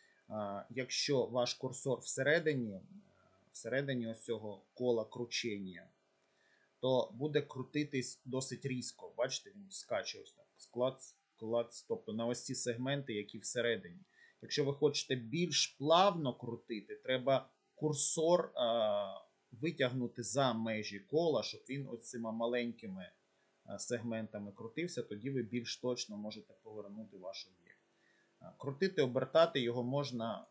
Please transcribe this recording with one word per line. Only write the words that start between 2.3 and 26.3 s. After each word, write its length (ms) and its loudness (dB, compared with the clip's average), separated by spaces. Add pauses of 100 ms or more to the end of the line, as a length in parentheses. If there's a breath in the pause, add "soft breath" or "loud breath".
всередині 560 -2
ось 160 -10
цього 380 -6 (120)
кола 300 4
кручення, 840 -6 (920 soft breath)
то 340 4
буде 280 0
крутитись 840 -4
досить 420 -4
різко. 500 -6
Бачите, 340 -2
він 200 -18
скаче 520 -4
ось 100 -20
так. 140 -20 (240)
Клац, 460 -2 (200)
клац, 460 -2
тобто 300 -4
на 140 0
ось 180 -2
ці 100 -6
сегменти, 600 -2
які 240 -6
всередині. 640 -2 (420 loud breath)
Якщо 220 0
ви 100 0
хочете 400 2
більш 520 0
плавно 680 4
крутити, 600 -8
треба 540 2 (240)
курсор, 800 4
а, 680 2 (300)
витягнути 720 -2
за 300 2
межі 480 -2
кола, 420 2
щоб 260 -8
він 200 -6
ось 220 -10
цими 220 -6
маленькими, 800 0 (560 soft breath)
а, 100 -8
сегментами 760 -4
крутився, 500 -6
тоді 280 -6
ви 120 0
більш 340 -4
точно 400 -4
можете 460 -10